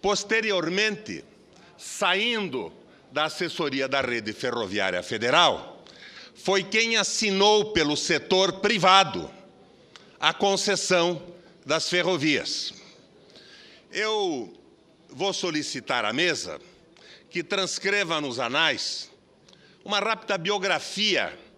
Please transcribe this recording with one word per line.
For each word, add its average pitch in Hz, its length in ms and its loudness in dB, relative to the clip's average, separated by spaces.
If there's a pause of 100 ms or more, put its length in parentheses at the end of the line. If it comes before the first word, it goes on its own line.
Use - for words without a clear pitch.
Posteriormente, 202 1200 0 (540)
saindo 190 960 -2 (380)
da 147 140 0
assessoria 147 640 -4
da 135 140 0
Rede 117 320 -2
Ferroviária 101 680 -2
Federal, 120 840 2 (520)
foi 196 280 0
quem 226 320 0
assinou 208 760 4
pelo 147 260 2
setor 185 640 2
privado 190 720 4 (880)
a 156 120 2
concessão 185 880 2 (460)
das 143 240 -2
ferrovias. 160 840 0 (1200)
Eu 185 600 -4 (560)
vou 170 240 -4
solicitar 139 720 -2
à 107 80 0
mesa 131 480 -2 (680)
que 175 100 -6
transcreva 185 800 -2
nos 127 180 -6
anais 131 680 -2 (720)
uma 202 160 -2
rápida 208 380 -2
biografia 185 1000 -2 (220)